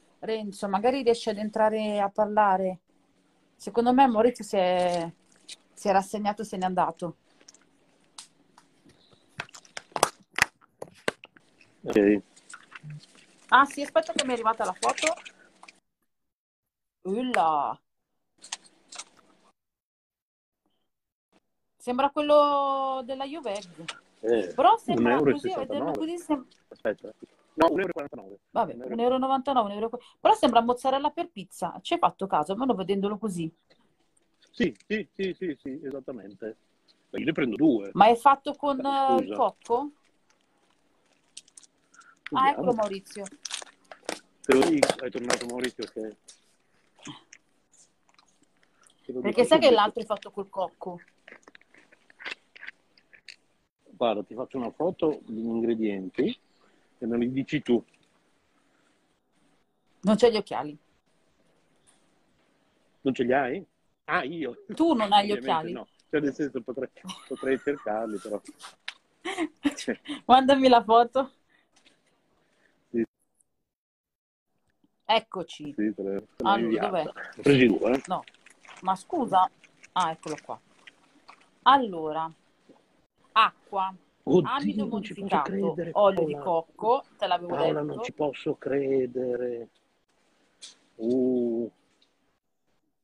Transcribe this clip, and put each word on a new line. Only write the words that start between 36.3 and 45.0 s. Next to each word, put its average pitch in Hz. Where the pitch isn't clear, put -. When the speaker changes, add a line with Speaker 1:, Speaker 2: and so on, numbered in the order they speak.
Speaker 2:
Ma 98
io 107
ne 151
prendo 127
due. 120
Speaker 1:
Ma 202
è 240
fatto 277
con, 277
Speaker 2:
Eh, 269
Speaker 1:
eh, 269
il 262
Speaker 2:
scusa. 208
Speaker 1:
cocco? 247
Ah, 262
Speaker 2:
Vediamo. 269
Speaker 1:
eccolo 269
Maurizio. 202
Speaker 2:
Te 135
lo 135
dico, 151